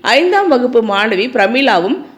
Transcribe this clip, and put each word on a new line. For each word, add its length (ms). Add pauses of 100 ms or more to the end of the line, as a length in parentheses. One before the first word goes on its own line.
ஐந்தாம் 480
வகுப்பு 340
மாணவி 480
பிரமிளாவும் 680 (220)